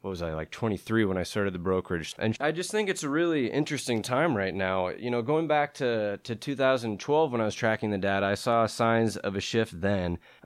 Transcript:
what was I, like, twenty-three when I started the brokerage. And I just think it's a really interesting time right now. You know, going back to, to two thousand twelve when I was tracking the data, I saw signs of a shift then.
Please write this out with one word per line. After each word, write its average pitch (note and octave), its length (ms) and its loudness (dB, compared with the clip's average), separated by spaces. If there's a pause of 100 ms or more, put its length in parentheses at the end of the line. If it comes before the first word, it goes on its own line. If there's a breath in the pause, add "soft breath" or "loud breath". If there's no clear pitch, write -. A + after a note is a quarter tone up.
what G2 80 -6
was F2+ 100 -6
I, E2 140 -4
like, D#2 160 -6
twenty-three A2 560 0
when F#2+ 100 0
I F#2 60 0
started G2 320 -2
the F2+ 40 -6
brokerage. F2+ 600 -2
And A2 200 0
I D3 140 0
just F3+ 180 -6
think G#3+ 200 -2
it's F#3 120 -4
a D3+ 60 -4
really D3+ 420 0
interesting C3 520 -2
time C3+ 340 0
right F#2+ 180 0
now. F#2+ 340 0
You A#2 220 -6
know, A#2+ 120 0
going D#3 260 0
back D3 260 0
to, G#2+ 480 0
to A#2 140 -6
two C#3 180 -6
thousand A#2+ 460 2
twelve D3+ 320 2
when A#2+ 80 0
I A2 60 2
was G2+ 80 -2
tracking A2 360 0
the G2+ 60 0
data, G2 300 2
I G2+ 80 2
saw A#2 320 2
signs A2+ 500 2
of G2 200 -4
a G2+ 40 -2
shift G#2+ 400 -2
then. F2+ 380 0 (280 soft breath)